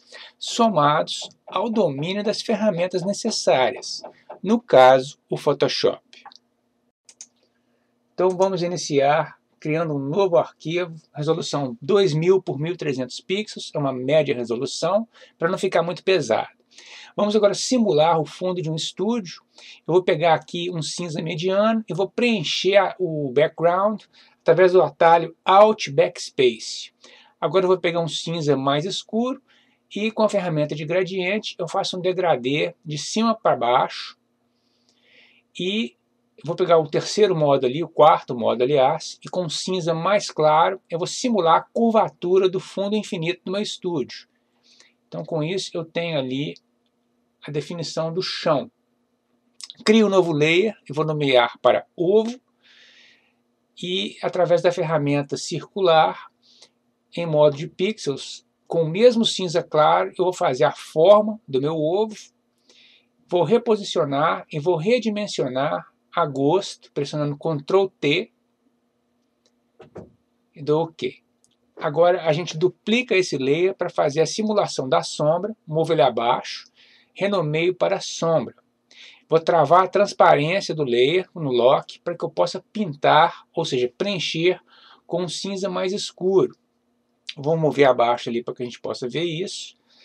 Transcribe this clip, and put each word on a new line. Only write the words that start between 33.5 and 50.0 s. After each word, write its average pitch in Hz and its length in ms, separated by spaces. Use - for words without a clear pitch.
baixo 123 600
e 208 380
vou 160 100
pegar 165 240
o 151 100
terceiro 180 480
modo 139 300
ali, 143 160
o 156 60
quarto 147 500
modo, 113 240
aliás, 143 600
e - 60
com 180 200
cinza 170 440
mais 185 380
claro 160 580
eu 170 80
vou 175 120
simular 180 480
a 180 160
curvatura 196 760
do 185 120
fundo 202 360
infinito 170 480
do 185 80
meu 202 80
estúdio. 170 680
Então 165 160
com 156 180
isso 185 320
eu 165 100
tenho 170 320
ali 135 380
a - 80
definição 160 640
do 180 80
chão. 151 500
Crio 214 260